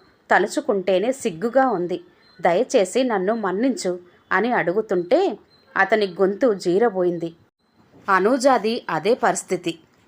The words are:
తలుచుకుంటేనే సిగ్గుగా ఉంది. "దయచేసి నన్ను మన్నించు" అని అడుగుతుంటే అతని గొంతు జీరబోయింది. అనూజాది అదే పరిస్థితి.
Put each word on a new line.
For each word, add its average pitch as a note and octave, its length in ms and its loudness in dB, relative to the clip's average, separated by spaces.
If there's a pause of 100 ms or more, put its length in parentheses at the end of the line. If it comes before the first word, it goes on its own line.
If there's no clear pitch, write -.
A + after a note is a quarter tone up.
(300)
తలుచుకుంటేనే G3+ 800 0
సిగ్గుగా A#3 540 0
ఉంది. F3+ 340 -4 (400)
"దయచేసి G3+ 640 2
నన్ను G#3 300 -2
మన్నించు" G3 640 -2 (340)
అని G#3 200 0
అడుగుతుంటే G#3 840 0 (380)
అతని G3+ 300 2
గొంతు G3 480 0
జీరబోయింది. F3+ 800 -2 (760)
అనూజాది A3+ 800 2
అదే E3+ 240 0
పరిస్థితి. F3+ 640 -2 (300)